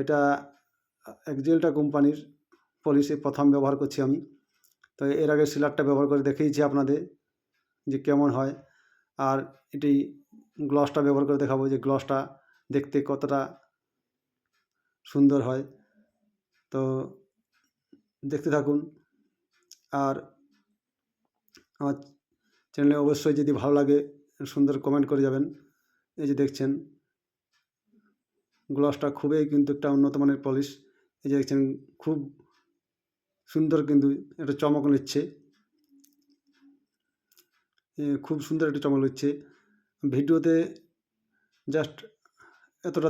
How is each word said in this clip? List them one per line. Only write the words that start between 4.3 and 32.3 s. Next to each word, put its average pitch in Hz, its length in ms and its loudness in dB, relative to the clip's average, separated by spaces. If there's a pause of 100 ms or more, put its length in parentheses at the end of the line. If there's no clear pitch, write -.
তো - 60 -6 (200)
এর 147 100 2
আগে 151 180 4
সিলারটা 147 360 0
ব্যবহার 139 240 4
করে 143 180 2
দেখিয়েছি 143 300 0 (100)
আপনাদের 139 300 0 (880)
যে 135 180 -2
কেমন 143 320 4
হয়, 135 160 -2 (680)
আর 135 180 0 (380)
এটি 143 160 0 (760)
গ্লসটা 143 360 2
ব্যবহার 143 220 2
করে 143 160 0
দেখাবো 135 280 -2
যে 135 140 0
গ্লসটা 135 320 -2 (520)
দেখতে 143 280 -2 (120)
কতটা 139 300 -2 (1700)
সুন্দর 139 360 4
হয়। 131 160 -4 (1080)
তো 135 100 -2 (1500)
দেখতে 147 240 -4
থাকুন, 147 220 0 (1300)
আর 135 120 -2 (1600)
আমার 143 160 -4 (800)
চ্যানেলে 143 300 4
অবশ্যই 147 360 2
যদি 147 120 0 (100)
ভালো 143 180 2
লাগে 143 180 4 (560)
সুন্দর 143 220 2 (100)
কমেন্ট 143 260 2
করে 139 140 2
যাবেন। 135 180 0 (760)
এই 151 120 -4
যে 139 120 -2
দেখছেন 135 280 -2 (2000)
গ্লসটা 143 380 0 (120)
খুবই 151 320 0
কিন্তু 143 240 2
একটা 147 200 -4
উন্নত 139 260 4
মানের 139 240 2
পলিশ। 139 220 -2 (560)
এই 143 60 -6
যে 139 100 2
দেখছেন 139 200 0 (420)
খুব 160 160 -2 (1400)